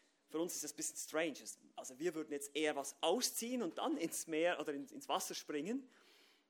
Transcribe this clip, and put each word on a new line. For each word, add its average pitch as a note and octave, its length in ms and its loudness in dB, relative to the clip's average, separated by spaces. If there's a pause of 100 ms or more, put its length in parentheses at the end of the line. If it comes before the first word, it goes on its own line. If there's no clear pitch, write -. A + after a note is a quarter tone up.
(300)
für D#3 100 -2
uns F3+ 160 0
ist - 80 -4
das D3+ 100 -6
ein - 40 -14
bisschen - 200 -4
strange, D#3 380 0 (400)
also B2+ 240 -10
wir E3+ 160 2
würden D3+ 160 -4
jetzt C#3+ 240 -6
eher D3+ 200 4
was C3+ 260 -2
ausziehen A#3 600 4
und E3+ 160 0
dann C#4+ 200 2
ins E3 280 -2
Meer E3 340 4
oder D3+ 140 -2
ins, C#3 180 -6
ins - 160 -12
Wasser F3 280 0
springen. F3 520 -2 (640)